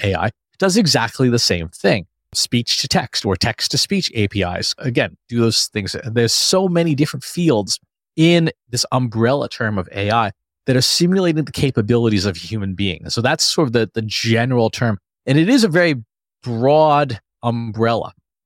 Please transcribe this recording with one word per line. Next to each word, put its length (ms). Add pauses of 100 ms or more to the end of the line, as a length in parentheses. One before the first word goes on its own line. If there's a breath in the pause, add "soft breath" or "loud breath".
A 100
I, 180 (260)
does 180
exactly 540
the 100
same 300
thing. 360 (260)
Speech 500
to 60
text 380
or 100
text 360
to 80
speech 340
A 140
P 160
Is, 340
again, 400 (120)
do 100
those 260
things. 380
There's 280
so 360
many 260
different 300
fields 560 (380)
in 340 (180)
this 220
umbrella 580
term 300
of 120
A 200
I 200 (360)
that 80
are 60
simulating 640
the 60
capabilities 720
of 100
a 40
human 360
being. 260
And 100
so 120
that's 200
sort 260
of 40
the, 220
the 80
general 680
term. 300 (260)
And 140
it 100
is 140
a 40
very 280 (480)
broad 760 (220)
umbrella, 720 (320)